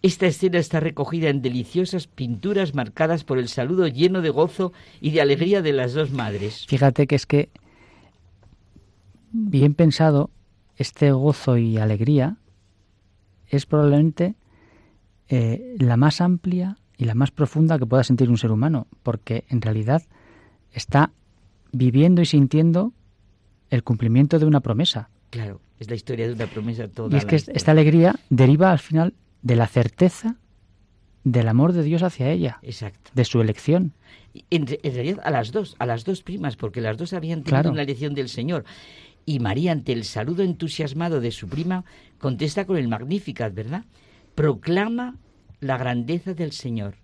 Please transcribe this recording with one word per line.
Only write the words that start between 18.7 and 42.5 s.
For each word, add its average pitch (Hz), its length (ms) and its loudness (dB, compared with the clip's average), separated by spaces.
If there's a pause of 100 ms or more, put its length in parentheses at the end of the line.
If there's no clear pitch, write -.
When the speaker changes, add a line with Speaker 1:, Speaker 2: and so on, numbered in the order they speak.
Speaker 2:
porque 113 460 -6
en 123 120 -2
realidad 110 420 -2 (680)
está - 400 0 (600)
viviendo 135 500 4
y 165 40 4
sintiendo 160 680 2 (760)
el 120 140 0
cumplimiento 123 560 2
de 156 60 4
una 151 160 4
promesa. 117 480 -4 (200)
Speaker 1:
Claro, 107 300 -10 (200)
es 107 100 -16
la 117 60 -6
historia 113 320 -6
de 120 60 -6
una 110 140 -6
promesa 110 400 -8
toda 110 260 -4
Speaker 2:
Y 143 40 4
es 139 80 2
Speaker 1:
la - 40 -8
Speaker 2:
que 165 60 4
es-, 151 80 2
Speaker 1:
historia. - 140 -8
Speaker 2:
esta 156 140 2
alegría 160 440 6 (140)
deriva 139 420 6
al 156 80 2
final 160 340 0 (280)
de 123 140 0
la 117 120 2
certeza 175 680 0 (880)
del 120 240 2
amor 131 260 4
de 170 100 0
Dios 165 200 0
hacia 139 260 -2
ella, 160 320 -2
Speaker 1:
Exacto. - 520 -14
Speaker 2:
de 127 120 2
su - 140 0
elección. 143 540 0 (400)
Speaker 1:
Y - 160 -20
en 156 180 -2
re-, 143 160 -8
en 143 100 -4
realidad 143 300 -6
a 156 80 -4
las 117 200 -4
dos, 196 280 -6
a 120 60 -4
las 117 200 -4
dos 190 180 -6
primas, 170 320 -8
porque 113 260 -8
las 110 160 -4
dos 170 160 -8
habían 165 300 -6
tenido 135 180 2
Speaker 2:
Claro. 151 100 0
Speaker 1:
una 147 120 -4
elección 139 320 -6
del 131 140 -6
Señor. 135 360 -6 (600)
Y 147 140 -2
María, 120 320 -2
ante 135 220 -4
el 117 120 -6
saludo 151 380 -4
entusiasmado 160 800 -4
de 120 100 -4
su 107 160 -14
prima, 170 380 -6 (320)
contesta 147 480 -4